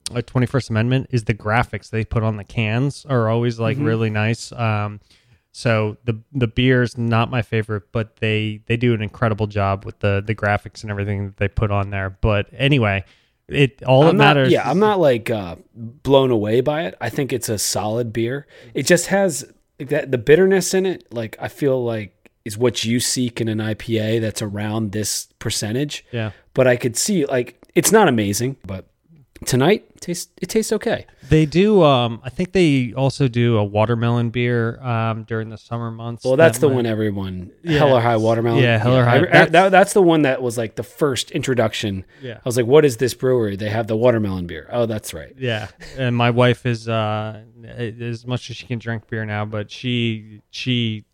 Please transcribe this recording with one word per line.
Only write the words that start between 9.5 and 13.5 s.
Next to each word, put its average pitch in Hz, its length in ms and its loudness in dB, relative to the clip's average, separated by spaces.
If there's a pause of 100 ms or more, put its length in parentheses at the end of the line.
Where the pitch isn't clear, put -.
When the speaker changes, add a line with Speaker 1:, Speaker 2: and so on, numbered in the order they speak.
Speaker 1:
with 104 140 -16
the, 101 260 0
the 110 80 -4
graphics 104 480 -4
and 110 80 -12
everything 101 360 -4
that 98 100 -12
they 101 140 -2
put 104 220 -2
on 101 180 -2
there. 95 200 -6
But 104 440 -2
anyway, 117 500 0 (460)
it, 139 340 0